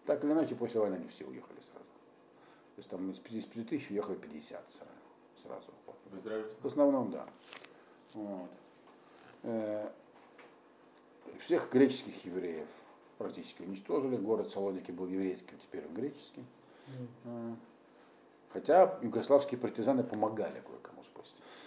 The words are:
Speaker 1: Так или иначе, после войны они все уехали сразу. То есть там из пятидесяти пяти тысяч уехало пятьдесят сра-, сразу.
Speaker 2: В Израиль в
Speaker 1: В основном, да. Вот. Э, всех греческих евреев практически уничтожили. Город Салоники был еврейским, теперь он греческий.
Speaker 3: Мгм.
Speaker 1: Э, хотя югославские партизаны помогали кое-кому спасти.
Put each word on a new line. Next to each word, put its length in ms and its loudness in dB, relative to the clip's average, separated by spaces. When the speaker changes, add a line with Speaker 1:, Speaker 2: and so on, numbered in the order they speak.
Speaker 1:
Так 180 4
или 80 4
иначе, 240 4
после 240 0
войны 160 4
они 140 -6
все 160 -12
уехали 340 -14
сразу. 260 -18
То 20 -14
есть 120 -16
там 220 -4
из 80 -10
пятидесяти 300 -8
пяти 160 -8
тысяч 260 -4
уехало 240 0
пятьдесят 540 -12
сра-, 180 -16
сразу. 240 -12
Speaker 2:
В 80 -10
Израиль 260 -4
в 180 -12
Speaker 1:
В 40 -2
основном, 440 6
да. 160 -6
Вот. 360 -6
Э, 460 0
всех 320 0
греческих 540 4
евреев 440 -6
практически 460 -8
уничтожили. 520 0
Город 360 0
Салоники 400 -2
был 160 -4
еврейским, 520 -2
теперь 260 -10
он 80 -12
греческий. 520 -8
Speaker 3:
Мгм. 200 -10
Speaker 1:
Э, 300 -6
хотя 480 8
югославские 580 4
партизаны 440 2
помогали 600 0
кое-кому 380 -16
спасти. 400 -18